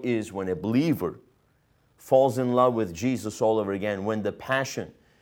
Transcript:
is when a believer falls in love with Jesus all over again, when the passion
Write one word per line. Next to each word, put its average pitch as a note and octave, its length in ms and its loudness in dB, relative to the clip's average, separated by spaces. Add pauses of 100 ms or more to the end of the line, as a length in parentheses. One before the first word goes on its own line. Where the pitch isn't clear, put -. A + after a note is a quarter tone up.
is A2 300 -2
when F#2+ 160 -4
a F#2 80 0
believer G#2+ 640 0 (760)
falls C3 420 2
in B2 140 0
love B2 220 6
with G#2+ 180 -2
Jesus G#2 480 -4
all A2 200 4
over G2 140 -2
again, G2+ 300 -4
when A2 160 -2
the G2+ 120 -2
passion C3 580 -4 (320)